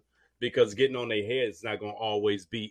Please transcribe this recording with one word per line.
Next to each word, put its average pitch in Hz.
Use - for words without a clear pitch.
because 120
getting 131
on 120
their 107
head 123
is 101
not 107
gonna 104
always 104
be 113